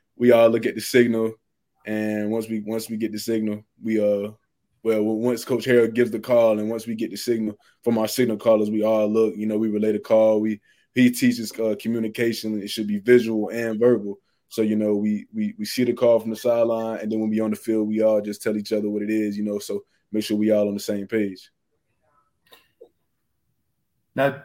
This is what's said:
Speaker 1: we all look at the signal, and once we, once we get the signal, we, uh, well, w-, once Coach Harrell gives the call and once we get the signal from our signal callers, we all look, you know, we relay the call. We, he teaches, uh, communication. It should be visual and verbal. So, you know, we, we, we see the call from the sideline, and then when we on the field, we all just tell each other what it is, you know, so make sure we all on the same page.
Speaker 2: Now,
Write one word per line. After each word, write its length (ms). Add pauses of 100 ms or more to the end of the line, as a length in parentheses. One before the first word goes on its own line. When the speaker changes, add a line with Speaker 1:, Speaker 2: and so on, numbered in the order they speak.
(160)
Speaker 1:
we 160
all 160
look 160
at 100
the 60
signal, 540 (500)
and 460
once 180
we, 120
once 280
we 80
get 160
the 60
signal, 460 (180)
we, 160
uh, 320 (520)
well, 160
w-, 280
once 180
Coach 220
Harrell 260
gives 180
the 100
call 380
and 120
once 160
we 80
get 160
the 60
signal 420 (260)
from 140
our 100
signal 300
callers, 320
we 120
all 300
look, 240
you 100
know, 120
we 100
relay 240
the 60
call. 420
We, 200 (340)
he 160
teaches, 480
uh, 220
communication. 840
It 60
should 180
be 120
visual 500
and 320
verbal. 380 (320)
So, 100
you 160
know, 180
we, 380
we, 260
we 60
see 200
the 100
call 260
from 80
the 80
sideline, 640
and 100
then 80
when 120
we 100
on 100
the 60
field, 320
we 140
all 180
just 220
tell 160
each 140
other 180
what 100
it 80
is, 300
you 40
know, 160
so 260 (280)
make 120
sure 120
we 140
all 180
on 60
the 60
same 260
page. 440 (2750)
Speaker 2:
Now, 300